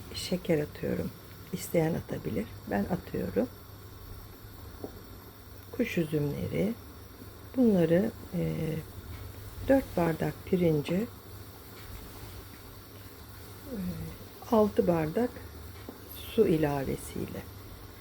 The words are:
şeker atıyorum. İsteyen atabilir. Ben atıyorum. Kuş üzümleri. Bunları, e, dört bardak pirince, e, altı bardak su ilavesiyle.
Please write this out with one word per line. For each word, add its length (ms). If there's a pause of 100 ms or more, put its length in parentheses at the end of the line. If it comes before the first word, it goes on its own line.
(140)
şeker 480
atıyorum. 480 (420)
İsteyen 420
atabilir. 520 (240)
Ben 140
atıyorum. 640 (2250)
Kuş 260
üzümleri. 760 (840)
Bunları, 540 (240)
e, 200 (1120)
dört 280
bardak 380 (120)
pirince, 480
e, 120 (3500)
altı 340
bardak 440 (1040)
su 140
ilavesiyle. 960 (580)